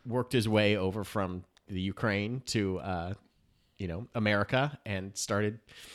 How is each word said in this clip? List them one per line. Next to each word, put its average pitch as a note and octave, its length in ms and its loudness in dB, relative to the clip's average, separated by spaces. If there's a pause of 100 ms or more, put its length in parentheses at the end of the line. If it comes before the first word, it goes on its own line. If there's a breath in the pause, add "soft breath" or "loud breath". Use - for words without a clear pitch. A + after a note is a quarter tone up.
worked A#2+ 280 -2
his A2+ 160 4
way G#2+ 260 6
over F#2+ 300 0
from F#2 400 -2 (240)
the F#2+ 100 -4
Ukraine G#2 680 0
to, F#2+ 320 0
uh, F2+ 340 -4 (640)
you G2 100 -4
know, F2 260 -6
America A2 720 2
and G2 300 -6
started, G#2+ 440 -2 (360 loud breath)